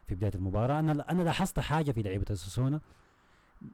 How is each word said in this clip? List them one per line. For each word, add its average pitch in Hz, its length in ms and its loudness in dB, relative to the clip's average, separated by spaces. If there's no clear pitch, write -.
في - 80 -2
بداية 98 200 0
المباراة. 101 440 2
أنا، 151 320 0
أنا 175 120 4
لاحظت 170 380 0
حاجة 143 320 0
في 113 100 0
لعيبة 98 280 0
أوساسونا. 123 500 0